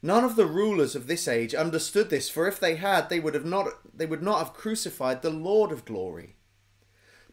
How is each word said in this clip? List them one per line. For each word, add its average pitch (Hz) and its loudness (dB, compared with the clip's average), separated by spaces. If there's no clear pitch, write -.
None 208 4
of 233 0
the 220 6
rulers 165 2
of 123 -8
this 165 -4
age 117 0
understood 160 0
this, 139 0
for 165 0
if 202 -6
they 165 2
had, 180 0
they 175 0
would 151 -2
have 135 -2
not, 190 0
they 160 -2
would 160 -4
not 196 2
have 160 -4
crucified 151 -4
the 165 0
Lord 180 2
of 131 -8
glory. 92 -10